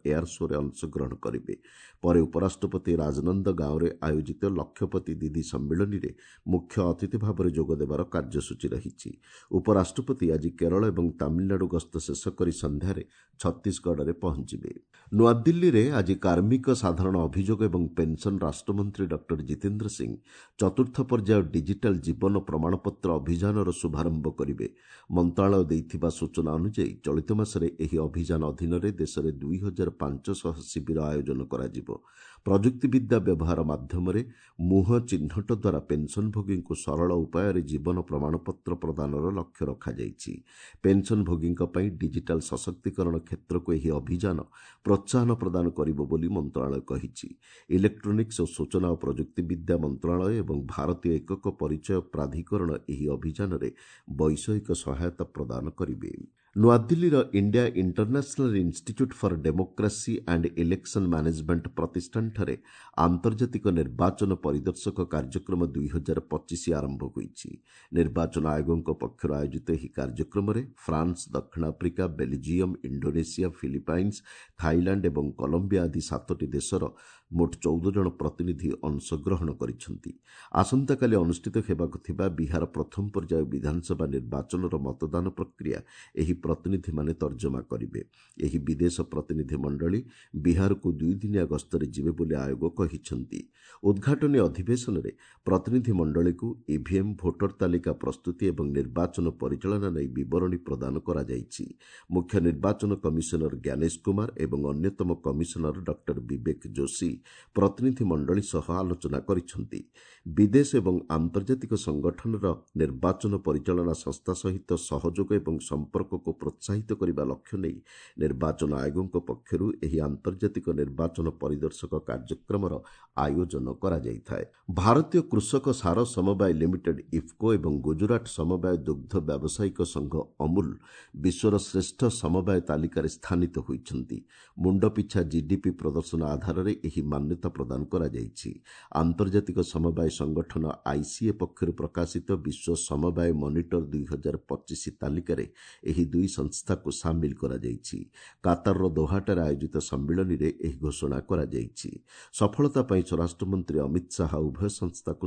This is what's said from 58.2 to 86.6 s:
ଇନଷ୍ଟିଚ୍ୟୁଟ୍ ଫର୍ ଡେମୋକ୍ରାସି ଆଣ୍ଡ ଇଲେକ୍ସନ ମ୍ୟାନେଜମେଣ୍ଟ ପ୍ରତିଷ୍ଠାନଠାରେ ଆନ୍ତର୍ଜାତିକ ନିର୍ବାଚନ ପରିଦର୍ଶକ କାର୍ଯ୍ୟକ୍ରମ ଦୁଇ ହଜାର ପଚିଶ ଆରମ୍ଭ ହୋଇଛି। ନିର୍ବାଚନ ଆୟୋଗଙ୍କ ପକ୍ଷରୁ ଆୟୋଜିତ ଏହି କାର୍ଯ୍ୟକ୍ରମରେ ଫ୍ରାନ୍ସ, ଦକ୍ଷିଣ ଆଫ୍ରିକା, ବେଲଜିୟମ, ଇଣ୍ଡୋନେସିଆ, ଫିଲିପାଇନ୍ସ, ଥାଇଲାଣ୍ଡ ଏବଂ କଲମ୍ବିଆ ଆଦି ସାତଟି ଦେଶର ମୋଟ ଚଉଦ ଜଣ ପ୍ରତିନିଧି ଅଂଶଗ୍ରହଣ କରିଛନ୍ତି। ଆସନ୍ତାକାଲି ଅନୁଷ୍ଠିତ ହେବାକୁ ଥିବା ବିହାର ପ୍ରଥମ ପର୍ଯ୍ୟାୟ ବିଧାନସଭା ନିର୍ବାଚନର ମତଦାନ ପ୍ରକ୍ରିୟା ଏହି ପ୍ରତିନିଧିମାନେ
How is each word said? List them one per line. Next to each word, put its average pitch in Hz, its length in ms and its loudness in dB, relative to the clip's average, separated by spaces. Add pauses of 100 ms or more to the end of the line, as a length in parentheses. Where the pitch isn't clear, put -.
ଇନଷ୍ଟିଚ୍ୟୁଟ୍ 101 640 0
ଫର୍ 90 240 2
ଡେମୋକ୍ରାସି 92 680 0 (180)
ଆଣ୍ଡ 82 140 2 (100)
ଇଲେକ୍ସନ 90 560 0
ମ୍ୟାନେଜମେଣ୍ଟ 80 640 0
ପ୍ରତିଷ୍ଠାନଠାରେ 92 800 -4 (440)
ଆନ୍ତର୍ଜାତିକ 107 680 2 (100)
ନିର୍ବାଚନ 82 640 2
ପରିଦର୍ଶକ 73 600 -2 (160)
କାର୍ଯ୍ୟକ୍ରମ 78 520 -2
ଦୁଇ 71 240 -2
ହଜାର 76 280 -2 (120)
ପଚିଶ 80 320 -6 (160)
ଆରମ୍ଭ 69 320 -4
ହୋଇଛି। - 400 -10 (420)
ନିର୍ବାଚନ 82 520 2 (100)
ଆୟୋଗଙ୍କ 80 400 0
ପକ୍ଷରୁ - 400 -4
ଆୟୋଜିତ 71 400 -4
ଏହି 78 140 -4 (100)
କାର୍ଯ୍ୟକ୍ରମରେ 101 640 -2 (160)
ଫ୍ରାନ୍ସ, 82 420 -2 (140)
ଦକ୍ଷିଣ 82 320 -4
ଆଫ୍ରିକା, 85 380 -2 (140)
ବେଲଜିୟମ, 71 520 0 (160)
ଇଣ୍ଡୋନେସିଆ, 76 640 -2
ଫିଲିପାଇନ୍ସ, 80 640 -2 (440)
ଥାଇଲାଣ୍ଡ 90 500 4
ଏବଂ 71 240 0
କଲମ୍ବିଆ 90 480 2
ଆଦି 82 180 0
ସାତଟି 76 460 -4
ଦେଶର 71 360 -2 (520)
ମୋଟ 82 240 4
ଚଉଦ 85 320 2
ଜଣ 95 240 2
ପ୍ରତିନିଧି 78 540 -4 (180)
ଅଂଶଗ୍ରହଣ 78 600 -2 (100)
କରିଛନ୍ତି। 60 520 -8 (440)
ଆସନ୍ତାକାଲି 131 640 4
ଅନୁଷ୍ଠିତ 87 400 0 (100)
ହେବାକୁ 82 320 -2
ଥିବା - 260 -4 (140)
ବିହାର 80 320 0
ପ୍ରଥମ - 400 -4
ପର୍ଯ୍ୟାୟ 80 400 0
ବିଧାନସଭା 78 560 -2
ନିର୍ବାଚନର 69 720 -4
ମତଦାନ 76 560 -4
ପ୍ରକ୍ରିୟା - 440 -6 (360)
ଏହି 80 200 0 (100)
ପ୍ରତିନିଧିମାନେ 80 720 0